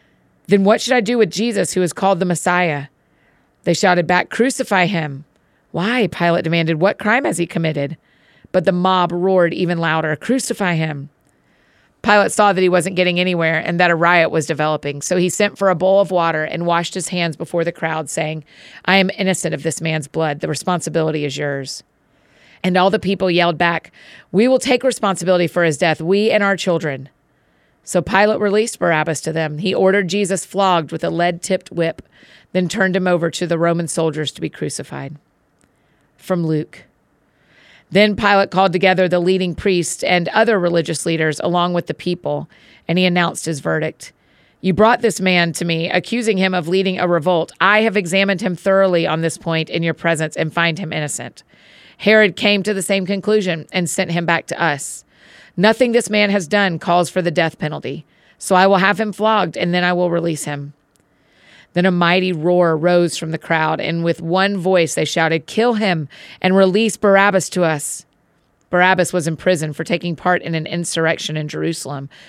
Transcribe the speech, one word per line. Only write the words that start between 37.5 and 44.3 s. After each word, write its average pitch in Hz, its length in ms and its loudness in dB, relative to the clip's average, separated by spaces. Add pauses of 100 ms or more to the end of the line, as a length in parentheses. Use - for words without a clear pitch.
Then 208 220 4
Pilate 202 380 2
called 185 200 2
together 185 360 2
the 180 100 0
leading 180 380 0
priests 180 480 -2
and 175 240 0
other 214 320 2
religious 170 440 -2
leaders 156 360 -2
along 175 320 0
with 175 160 -2
the 160 60 -8
people, 151 540 -6 (380)
and 170 120 0
he 185 60 4
announced 175 420 0
his 156 120 -4
verdict. 156 540 -6 (480)